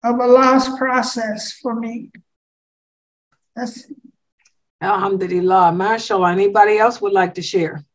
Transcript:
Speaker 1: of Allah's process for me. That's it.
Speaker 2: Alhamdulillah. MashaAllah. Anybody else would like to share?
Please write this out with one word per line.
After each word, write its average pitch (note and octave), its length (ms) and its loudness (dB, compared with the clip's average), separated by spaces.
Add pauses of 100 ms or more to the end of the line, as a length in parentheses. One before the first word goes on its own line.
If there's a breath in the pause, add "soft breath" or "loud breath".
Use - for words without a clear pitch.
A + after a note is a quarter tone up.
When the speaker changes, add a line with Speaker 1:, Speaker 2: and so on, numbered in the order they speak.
Speaker 1:
of A#3+ 160 0
Allah's B3+ 580 4
process A#3 760 -4
for A#3 200 -8
me. A#3 380 -10 (1400)
That's A#3 340 -12
it. D4 80 -18 (840)
Speaker 2:
Alhamdulillah. F#3 920 2
MashaAllah. F#3+ 560 0
Anybody G3+ 460 2
else A#3 240 0
would G3+ 120 -2
like F3+ 220 0
to F#3 60 -8
share? D#3 420 -4 (120)